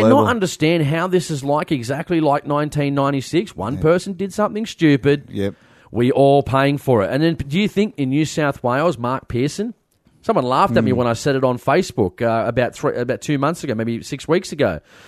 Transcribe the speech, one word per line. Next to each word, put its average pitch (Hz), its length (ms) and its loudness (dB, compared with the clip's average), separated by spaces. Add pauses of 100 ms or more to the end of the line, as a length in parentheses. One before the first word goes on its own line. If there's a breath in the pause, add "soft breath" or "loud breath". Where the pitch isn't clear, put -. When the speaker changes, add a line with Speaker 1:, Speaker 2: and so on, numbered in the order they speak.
Speaker 1:
unbelievable. 220 240 6
Speaker 2:
understand 175 560 0
how 165 240 -2
this 180 220 0
is 139 140 -6
like 147 280 -2
exactly 143 500 -2
like 143 240 0
nineteen 147 480 -2
ninety-six? 139 600 -2
One 101 200 -6
Speaker 1:
Yeah. 92 80 -6
Speaker 2:
person 180 320 2
did 190 180 -6
something 214 320 -2
stupid. 143 640 2
Speaker 1:
Yep. 101 260 -4 (360 soft breath)
Speaker 2:
We 123 200 2
all 139 320 4
paying 135 360 0
for 117 240 2
it. 92 100 0
And 139 100 0
then, 165 120 2
do 139 240 -4
you 208 100 2
think 202 300 -2
in 135 100 -2
New 147 160 0
South 143 380 -4
Wales, 135 340 0
Mark 120 320 -6
Pearson, 151 460 -4 (480)
someone 170 240 0
laughed 131 320 2
at - 40 4
me 110 100 2
Speaker 1:
Hmm. - 40 2
Speaker 2:
when 120 100 2
I 117 60 2
said 135 240 0
it 135 80 0
on 123 140 0
Facebook, 135 640 0
uh, 113 260 0
about 120 260 -2
three, - 220 -2
about 123 240 -4
two 151 160 -2
months 147 260 -2
ago, 135 120 -4
maybe 117 280 -4
six - 240 -12
weeks 180 260 0
ago, 110 280 0 (260 loud breath)